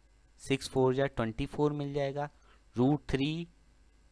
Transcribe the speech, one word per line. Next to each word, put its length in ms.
सिक्स 280
फ़ोर 260
जा 140
ट्वेंटी 380
फ़ोर 280
मिल 200
जाएगा। 340
रूट 320
थ्री 380